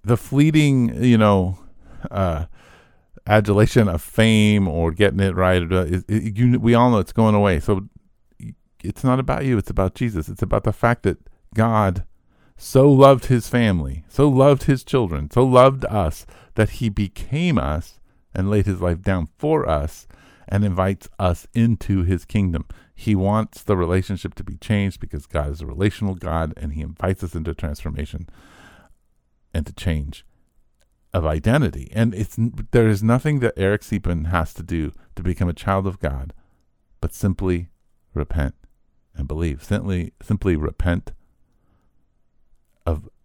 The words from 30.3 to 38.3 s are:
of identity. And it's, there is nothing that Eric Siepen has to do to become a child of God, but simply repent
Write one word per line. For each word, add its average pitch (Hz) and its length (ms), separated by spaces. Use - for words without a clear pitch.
of 80 120
identity. 78 680
And 113 220
it's, 101 200
there 113 160
is 104 160
nothing 131 360
that 117 180
Eric 98 260
Siepen 87 480
has 82 240
to 80 80
do 78 280
to 87 80
become 90 260
a 82 40
child 98 320
of 95 140
God, 69 340
but - 140
simply 90 560
repent 71 420